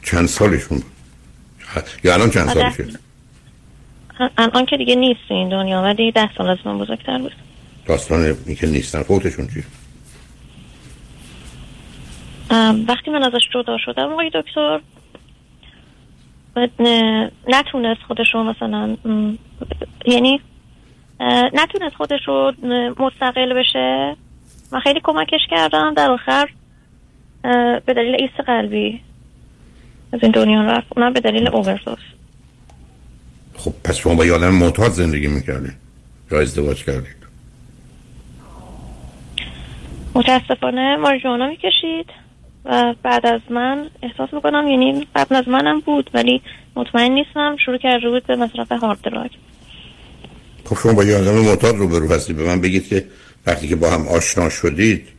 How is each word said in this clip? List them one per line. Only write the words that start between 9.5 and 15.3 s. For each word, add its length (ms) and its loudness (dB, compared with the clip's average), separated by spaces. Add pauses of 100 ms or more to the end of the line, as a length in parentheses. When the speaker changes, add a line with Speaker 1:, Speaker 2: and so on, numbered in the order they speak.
Speaker 2:
ام، 380 4
وقتی 240 -2
من 120 0
ازش 200 2 (100)
جدا 320 -4
شدم 260 -4
آقای 220 -4
دکتر، 460 -2 (1800)